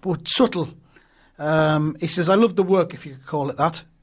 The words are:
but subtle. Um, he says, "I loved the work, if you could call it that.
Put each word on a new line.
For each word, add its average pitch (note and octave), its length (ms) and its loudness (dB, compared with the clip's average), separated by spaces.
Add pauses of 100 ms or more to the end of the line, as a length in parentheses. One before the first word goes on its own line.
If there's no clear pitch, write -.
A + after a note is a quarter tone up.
but F3+ 280 -6
subtle. G3+ 400 2 (680)
Um, D3+ 640 0
he E3+ 80 -6
says, E3+ 220 -2
"I F#3+ 80 4
loved A3+ 180 4
the G3 80 0
work, F3+ 320 0
if - 100 -18
you C#3+ 100 -16
could C3 120 -20
call C#3+ 240 -4
it - 60 -8
that. D#3+ 260 -2 (200)